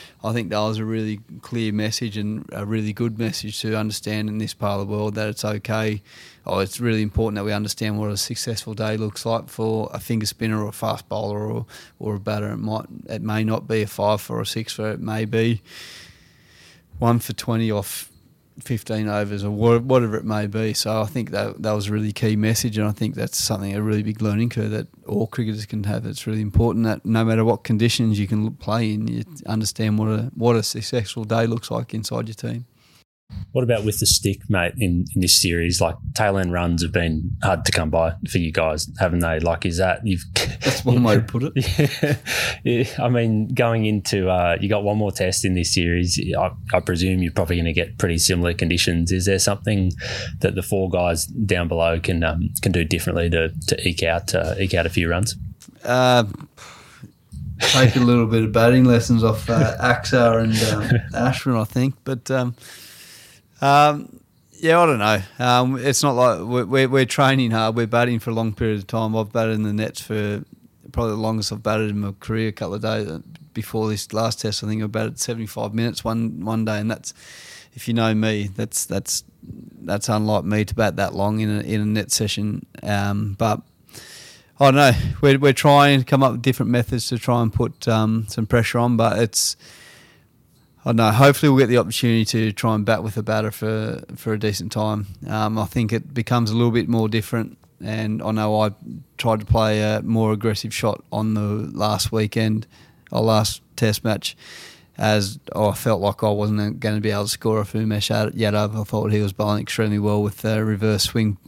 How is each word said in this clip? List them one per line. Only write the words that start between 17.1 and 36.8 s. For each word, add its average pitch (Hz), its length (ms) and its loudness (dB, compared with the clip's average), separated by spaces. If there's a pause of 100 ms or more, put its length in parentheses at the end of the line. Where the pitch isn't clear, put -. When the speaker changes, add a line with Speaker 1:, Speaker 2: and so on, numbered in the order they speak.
Speaker 1:
for - 140 -8
twenty 113 380 -2
off - 400 -6 (500)
fifteen 107 460 -4
overs 104 360 -2
or 104 80 -2
wha-, 117 280 6
whatever 120 380 2
it - 80 -6
may 107 220 -2
be. 110 260 -2
So 110 280 -2
I 110 40 0
think 110 260 -6
that, 104 300 -4
that 107 100 -2
was 104 160 -2
a 104 60 -2
really 107 180 -2
key 107 240 0
message, 110 420 0
and 107 100 0
I 107 40 0
think 107 240 -4
that's 110 220 -4
something, 98 360 -4
a 104 80 -4
really 107 220 0
big 107 180 -4
learning 107 280 0
curve 107 220 -4
that 107 160 -6 (180)
all 107 220 -2
cricketers 107 380 -4
can 107 200 -6
have. 113 200 -2
It's 107 220 -8
really 107 140 -2
important 113 440 2
that 110 200 -2
no 113 180 2
matter 110 220 4
what 110 180 2
conditions 110 560 2
you 101 80 0
can 107 180 0
l-, 110 140 -4
play 110 340 0
in, 110 140 -4
you 117 160 -4 (220)
understand 107 520 -2
what 107 120 0
a, 110 260 -2
what 117 200 4
a 107 80 2
successful 117 600 -4
day 113 240 0
looks 117 240 -4
like 117 220 -6
inside 113 340 -6
your 113 80 -12
team. 120 300 -8 (840)
Speaker 2:
What 127 120 0
about 113 220 2
with 107 140 0
the 107 80 2
stick, - 420 0
mate, 87 300 2
in, 90 340 2
in 92 80 0
this 90 180 4
series? 85 400 0
Like, 82 160 0 (200)
tail 101 240 2
end 90 120 0
runs 87 300 0